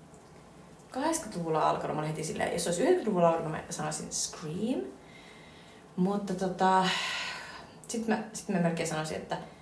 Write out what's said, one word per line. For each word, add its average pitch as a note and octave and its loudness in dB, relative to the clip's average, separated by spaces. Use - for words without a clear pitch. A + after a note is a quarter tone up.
Kahdeksankymmentäluvulla E3+ 0
alkanut, - 0
mä D#3 0
olin D#3 -2
heti D#3 -4
silleen, - -2
jos - 0
se F#3 0
olisi E3+ 0
yhdeksänkymmentäluvulla G#3 6
alkanut, D#3 2
mä - -6
sanoisin - -6
Scream. G#3+ -2
Mutta G3 0
tota, F#3 4
sit A3 -4
mä, G#3+ 4
sit - -6
mä F#3 2
melkein E3 2
sanoisin, D#3 -2
että E3 -6